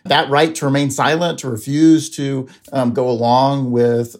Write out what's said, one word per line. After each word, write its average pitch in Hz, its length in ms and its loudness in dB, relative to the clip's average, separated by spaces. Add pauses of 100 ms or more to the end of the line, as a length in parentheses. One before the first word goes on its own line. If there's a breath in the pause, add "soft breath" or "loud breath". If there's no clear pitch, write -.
that 139 260 0
right 160 240 2
to 147 100 -6
remain 139 260 0
silent, 156 500 -2
to 135 100 -8
refuse 147 600 2
to, 135 380 -6 (240 loud breath)
um, 123 220 0
go 127 160 0
along 127 600 0
with, 120 500 0